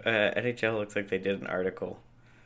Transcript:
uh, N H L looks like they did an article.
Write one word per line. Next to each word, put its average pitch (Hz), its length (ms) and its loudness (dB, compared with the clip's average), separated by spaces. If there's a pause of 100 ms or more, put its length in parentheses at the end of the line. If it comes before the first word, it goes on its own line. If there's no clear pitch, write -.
uh, 107 280 4
N 113 100 0
H 120 180 -2
L 113 140 2
looks 104 180 -4
like 101 140 -2
they 98 80 0
did 98 240 0
an - 60 -10
article. 92 520 -4 (460)